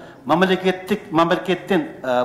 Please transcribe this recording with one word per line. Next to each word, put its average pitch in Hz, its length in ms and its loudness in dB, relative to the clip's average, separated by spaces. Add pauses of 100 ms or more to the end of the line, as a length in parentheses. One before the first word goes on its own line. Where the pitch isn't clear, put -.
(240)
мамлекеттик, 185 880 0
мамлекеттен, 170 760 2 (140)
э, 123 220 0